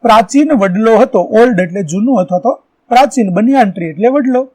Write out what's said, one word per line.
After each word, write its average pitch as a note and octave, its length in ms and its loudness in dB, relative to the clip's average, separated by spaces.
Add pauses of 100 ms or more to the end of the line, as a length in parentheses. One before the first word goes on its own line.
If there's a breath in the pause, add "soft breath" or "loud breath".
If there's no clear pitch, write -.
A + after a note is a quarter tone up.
પ્રાચીન A#3+ 500 2
વડલો G#3+ 460 2
હતો. A3 220 0
ઓલ્ડ G#3+ 400 2
એટલે F#3 240 -4
જૂનું G3+ 360 -2
અથવા F3+ 200 -2
તો A3+ 240 -4 (260)
પ્રાચીન, A#3+ 440 0
બનિયાન A3 380 0
ટ્રી E3+ 140 -8
એટલે D#3+ 220 -4
વડલો. C4 480 -2